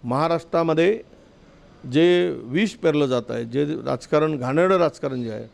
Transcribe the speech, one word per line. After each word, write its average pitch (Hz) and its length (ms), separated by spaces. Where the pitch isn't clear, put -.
महाराष्ट्रामध्ये 165 960
जे 175 400
विष 160 280
पेरलं 147 340
जात 127 240
आहे, 117 160
जे 131 200
राजकारण, 151 720
घाणेरडं 160 400
राजकारण 139 460
जे 113 80
आहे 110 220